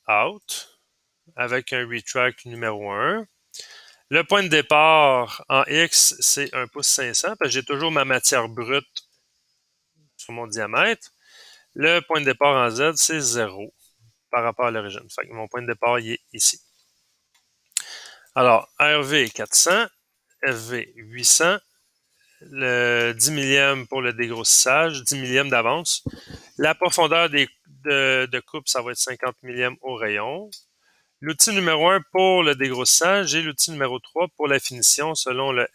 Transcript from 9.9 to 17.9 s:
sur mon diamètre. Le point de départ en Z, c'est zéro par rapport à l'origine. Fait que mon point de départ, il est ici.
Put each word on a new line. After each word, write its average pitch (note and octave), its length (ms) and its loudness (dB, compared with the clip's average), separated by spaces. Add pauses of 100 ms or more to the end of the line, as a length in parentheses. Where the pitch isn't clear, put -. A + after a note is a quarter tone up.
sur - 160 -18
mon A#2 140 -12
diamètre. A2+ 640 -2 (640)
Le E3 260 2
point D#3+ 180 -2
de D3 60 -4
départ C#3 300 4
en A#2+ 160 4
Z, C#3+ 240 0
c'est D#3 260 -2
zéro A2+ 500 -4 (600)
par A#2+ 120 0
rapport A#2 220 -2
à A#2 60 0
l'origine. G#2 440 -8
Fait - 120 -10
que - 40 -20
mon A2 160 -12
point B2 140 -10
de A#2+ 60 -12
départ, A#2+ 320 0
il A2+ 140 -6
est - 80 -8 (120)
ici. - 260 0 (1700)